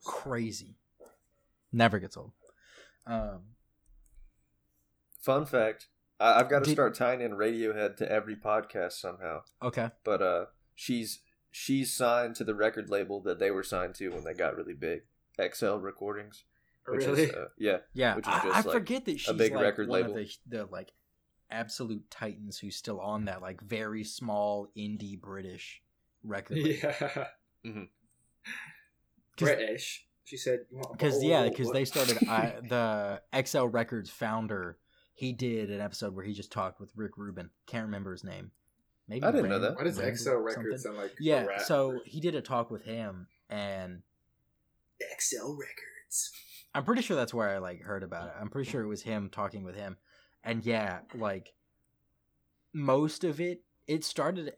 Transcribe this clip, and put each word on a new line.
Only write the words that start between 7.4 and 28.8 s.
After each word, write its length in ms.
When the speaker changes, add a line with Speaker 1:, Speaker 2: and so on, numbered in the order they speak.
Speaker 2:
to 120
every 260
podcast 560
somehow. 500
Speaker 1:
Okay. 280
Speaker 2:
But, 180
uh, 240
she's, 460
she's 440
signed 420
to 80
the 100
record 340
label 340
that 160
they 120
were 120
signed 340
to 140
when 140
they 100
got 220
really 180
big, 280
X 240
L 160
Recordings. 680
Which 180
Speaker 3:
Really? 200
Speaker 2:
is, 100
uh, 140
yeah, 200
Speaker 1:
Yeah, 240
Speaker 2:
which 100
is 60
Speaker 1:
I, 80
Speaker 2:
just, 140
Speaker 1:
I 80
Speaker 2:
like, 100
Speaker 1:
forget 320
that 120
Speaker 2:
a 20
Speaker 1:
she's, 180
Speaker 2:
big 160
Speaker 1:
like, 100
Speaker 2:
record 260
Speaker 1:
one 140
Speaker 2:
label. 140
Speaker 1:
of 100
the, 100
the, 80
like, 260
absolute 600
titans 480
who's 180
still 240
on 260
that, 160
like, 180
very 440
small 720
indie 440
British 640
record 340
label. 140
Speaker 3:
<laughs> 100
Yeah. 460
Speaker 2:
Mm-hmm. 160